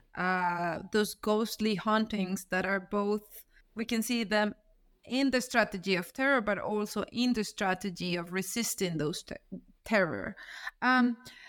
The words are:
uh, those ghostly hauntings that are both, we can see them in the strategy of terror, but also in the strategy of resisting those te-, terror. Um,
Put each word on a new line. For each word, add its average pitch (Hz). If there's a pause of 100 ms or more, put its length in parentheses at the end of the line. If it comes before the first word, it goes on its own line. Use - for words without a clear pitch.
(180)
uh, 175 (140)
those 214
ghostly 214
hauntings 202
that 185
are 196
both, 208 (320)
we 226
can 226
see 233
them 208 (500)
in 262
the 254
strategy 208
of 175
terror, 269
but 202
also 208
in 247
the 220
strategy 185
of 170
resisting 185
those 151
te-, - (500)
terror. 175 (460)
Um, 247 (340)